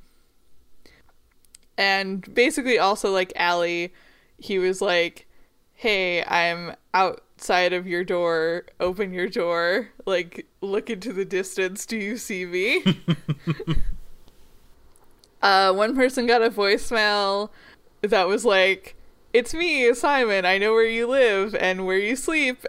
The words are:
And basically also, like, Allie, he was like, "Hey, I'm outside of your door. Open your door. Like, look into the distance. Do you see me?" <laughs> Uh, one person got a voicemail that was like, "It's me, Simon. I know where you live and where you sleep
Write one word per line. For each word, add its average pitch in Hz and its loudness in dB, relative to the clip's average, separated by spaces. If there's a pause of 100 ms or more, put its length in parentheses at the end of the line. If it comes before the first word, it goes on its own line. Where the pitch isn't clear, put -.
(1800)
And 196 -2
basically 247 2
also, 196 0
like, 185 -2
Allie, 175 -2 (460)
he 196 -4
was 185 -2
like, 170 -2 (440)
"Hey, 185 -2
I'm 170 -2 (200)
outside 180 0
of 180 -4
your 175 -4
door. 170 -2 (140)
Open 185 -4
your 180 -4
door. 175 -2 (140)
Like, 180 -4 (140)
look 202 -4
into 208 -8
the 190 -4
distance. 185 -4
Do 226 -6
you 208 -6
see 185 -8
me?" 185 -2
<laughs> 160 4 (2500)
Uh, 196 6
one 214 0
person 254 0
got 233 4
a 226 4
voicemail 208 0 (500)
that 196 2
was 202 0
like, 190 2 (420)
"It's 240 2
me, 302 2
Simon. 233 2
I 190 4
know 208 2
where 226 4
you 226 -2
live 226 2
and 185 0
where 185 0
you 214 0
sleep 294 -2